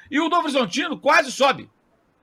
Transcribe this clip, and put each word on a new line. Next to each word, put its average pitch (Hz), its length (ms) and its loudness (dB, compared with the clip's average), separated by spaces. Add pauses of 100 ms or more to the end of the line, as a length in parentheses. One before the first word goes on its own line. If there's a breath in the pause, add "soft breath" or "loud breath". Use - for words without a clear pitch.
(100)
E 269 100 0
o 330 80 0
Novo 349 160 2
Horizontino 269 540 -2
quase 285 340 2
sobe, 240 380 0 (520)